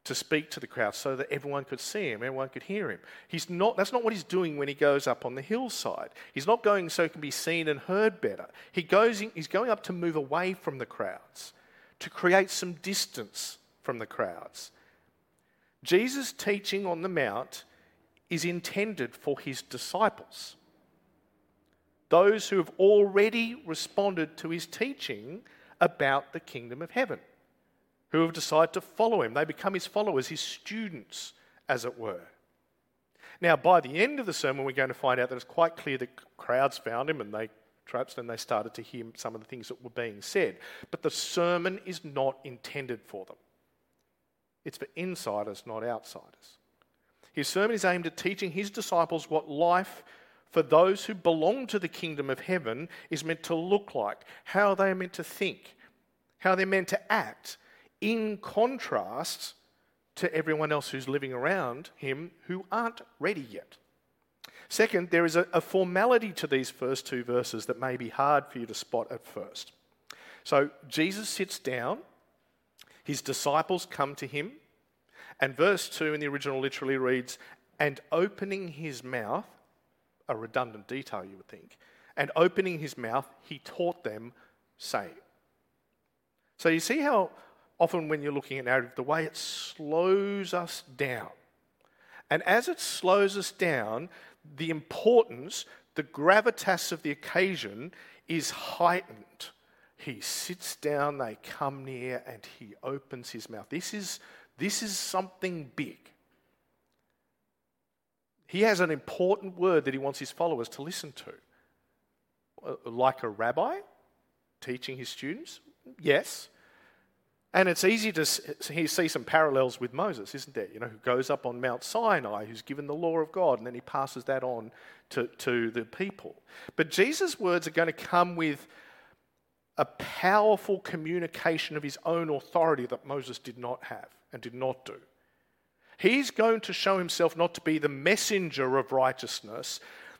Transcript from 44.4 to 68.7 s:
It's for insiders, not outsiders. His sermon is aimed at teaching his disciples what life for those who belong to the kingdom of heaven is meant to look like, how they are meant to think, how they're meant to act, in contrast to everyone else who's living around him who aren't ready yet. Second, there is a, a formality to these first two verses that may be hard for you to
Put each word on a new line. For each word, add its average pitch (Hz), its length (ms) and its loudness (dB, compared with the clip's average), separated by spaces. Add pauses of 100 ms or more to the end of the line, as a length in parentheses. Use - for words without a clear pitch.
It's - 140 -12
for - 180 -12
insiders, 107 720 -6
not 110 180 -8
outsiders. - 760 -10 (760)
His 143 160 -2
sermon 208 260 2
is 202 100 -2
aimed 180 220 2
at 156 120 -6
teaching 190 320 -4
his 202 200 -6
disciples 170 600 0
what 156 180 0
life 170 560 2 (460)
for 165 120 4
those 170 440 6
who 220 80 -4
belong 175 540 2
to 214 100 0
the 180 100 -2
kingdom 147 400 -6
of 135 120 -2
heaven 156 500 -2 (180)
is 156 160 -4
meant 160 200 -4
to 170 100 -2
look 190 400 0
like, 107 240 -2 (260)
how 202 300 4
they 196 160 4
are 190 40 0
meant 185 200 -6
to 165 100 -8
think, - 520 -6 (640)
how 185 140 4
they're 190 120 2
meant 190 220 2
to - 240 -2
act, - 440 -4 (460)
in 214 340 0
contrast 160 1200 -2 (600)
to 175 180 0
everyone 156 380 0
else 147 180 0
who's 135 180 -6
living 135 240 -2
around 139 640 -2
him 143 340 -6 (160)
who 185 240 -6
aren't 226 300 -2 (180)
ready 160 300 -2
yet. - 300 -16 (920)
Second, 196 420 4
there 170 140 8
is 165 120 2
a, 180 180 6
a 170 60 6
formality 196 720 4
to - 140 -4
these 131 220 2
first - 380 -4
two 123 180 -4
verses 120 400 0
that 120 160 -4
may 127 160 -2
be 120 140 -8
hard 139 380 4
for - 100 -10
you 117 80 -6
to 110 80 -12